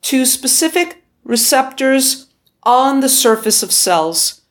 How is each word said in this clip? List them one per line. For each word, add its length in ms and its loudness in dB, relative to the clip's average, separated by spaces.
to 240 0
specific 800 -2
receptors 1040 0
on 360 2
the 100 0
surface 540 0
of 80 -6
cells 800 -2